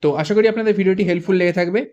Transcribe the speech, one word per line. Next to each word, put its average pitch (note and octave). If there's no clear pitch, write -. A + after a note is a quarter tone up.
তো D3
আশা D#3
করি A3
আপনাদের A3
ভিডিওটি F#3+
হেল্পফুল F3
লেগে F3
থাকবে। F3+